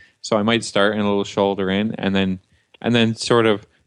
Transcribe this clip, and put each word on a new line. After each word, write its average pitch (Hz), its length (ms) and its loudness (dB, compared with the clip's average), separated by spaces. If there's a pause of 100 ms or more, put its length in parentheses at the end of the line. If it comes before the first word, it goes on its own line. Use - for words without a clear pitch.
(220)
So - 160 -2
I 101 60 0
might 113 200 0
start 104 300 0
in 107 60 -2
a 104 80 0
little 101 160 0
shoulder 98 460 -2
in 107 260 -2
and 98 180 -4
then, 95 240 0 (420)
and 117 140 0
then 113 220 2
sort 117 300 2
of 104 200 0 (200)